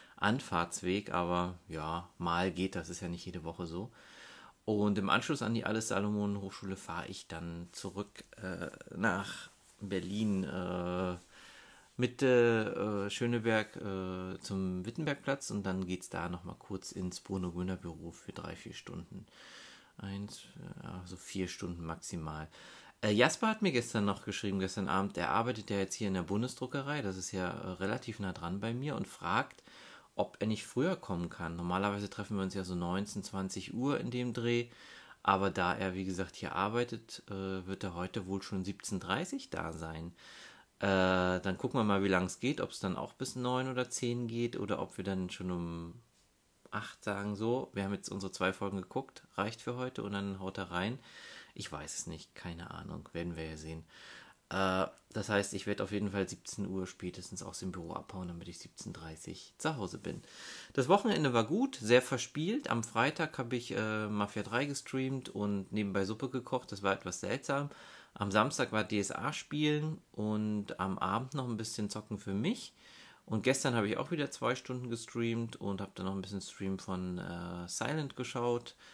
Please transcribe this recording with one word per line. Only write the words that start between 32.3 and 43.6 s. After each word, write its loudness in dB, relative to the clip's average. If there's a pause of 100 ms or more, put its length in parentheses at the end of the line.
wir 2
uns 0
ja -2
so -4
neunzehn, 0
zwanzig -4
Uhr 2
in -4
dem -2
Dreh, 2 (540)
aber 6
da 4
er, 0
wie -2
gesagt, -2
hier -4
arbeitet, 0
äh, -2
wird -4
er -2
heute -2
wohl 0
schon -2
siebzehn -2
dreißig -2
da -2
sein. -6 (640)
Äh, 6
dann 0
gucken 2
wir 6
mal, 6
wie 6
lang 6
es -4
geht, 0
ob's -2
dann 0
auch -6
bis -4
neun 2